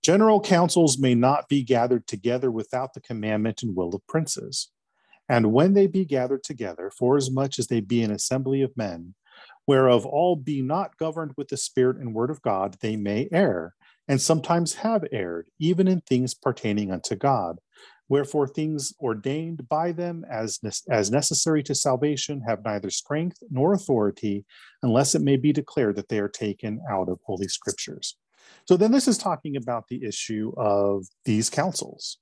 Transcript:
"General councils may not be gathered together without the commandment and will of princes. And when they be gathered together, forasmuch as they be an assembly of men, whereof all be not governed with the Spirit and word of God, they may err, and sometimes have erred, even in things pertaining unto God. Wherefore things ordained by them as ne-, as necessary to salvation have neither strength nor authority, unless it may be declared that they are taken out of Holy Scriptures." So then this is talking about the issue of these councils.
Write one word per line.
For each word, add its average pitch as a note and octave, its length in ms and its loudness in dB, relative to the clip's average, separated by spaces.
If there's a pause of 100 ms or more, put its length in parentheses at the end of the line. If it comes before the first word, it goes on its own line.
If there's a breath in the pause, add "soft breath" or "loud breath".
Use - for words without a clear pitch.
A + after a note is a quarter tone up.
"General G#3 380 6
councils E3+ 560 4
may C3 180 4
not C3 320 2
be C#3 160 2
gathered A#2+ 440 2
together A#2+ 420 -2
without B2 440 -6
the - 80 -16
commandment G#2+ 640 -4
and G#2 120 -4
will F2 180 -2
of G2 140 -8
princes. - 640 -6 (580 soft breath)
And A#2 240 4
when E3 200 6
they G3 140 6
be F#3+ 180 0
gathered C3+ 380 -2
together, G2 480 -10
forasmuch C3 680 0
as B2 100 -2
they A#2+ 120 0
be A2+ 240 0
an G#2+ 80 0
assembly C3 500 -2
of C3 140 -2
men, F2+ 380 -8 (520 loud breath)
whereof C3 400 6
all E3+ 300 2
be C#3 260 -4
not D3+ 360 -4
governed D#3+ 400 -6
with C#3+ 100 -8
the C#3 80 -6
Spirit B2+ 420 0
and A2+ 160 -8
word A#2 160 -2
of D3+ 120 -8
God, G2 400 -2
they A2 160 -2
may G#2 340 -2
err, G#2 440 0 (320 soft breath)
and C#3 120 2
sometimes E3 540 0
have A3 380 -2
erred, F2 380 -6 (100)
even F3 280 2
in F#3 140 2
things B2+ 320 0
pertaining G#2 580 -2
unto F#2 240 -6
God. F#2+ 440 0 (500 soft breath)
Wherefore C#3 360 0
things D3+ 540 -6
ordained C#3 680 -6
by E3 240 -2
them E3+ 360 -6
as A2 340 -6
ne-, G#2+ 80 -6 (180)
as G#2+ 220 2
necessary D3 520 0
to C#3 120 -4
salvation C#3 680 -2
have A2 240 -4
neither G#2 240 -4
strength D#3+ 480 -4 (120)
nor D3 220 2
authority, G#2+ 720 0 (400 loud breath)
unless B2 320 4
it D#3 60 2
may C#3 160 4
be C#3 160 2
declared B2+ 420 0
that G2 140 -8
they A2 100 -2
are G2+ 80 -2
taken G#2+ 600 -6
out F#2+ 180 -2
of F2+ 160 -6
Holy F#2+ 240 -6
Scriptures." - 680 -8 (500 soft breath)
So F#3 80 8
then G#3 160 4
this C4 160 4
is A3+ 100 2
talking D#3 380 -4
about A#2+ 320 -6
the B2 160 -10
issue A2 540 -6
of G2+ 480 0 (180)
these A2 260 2
councils. - 720 -4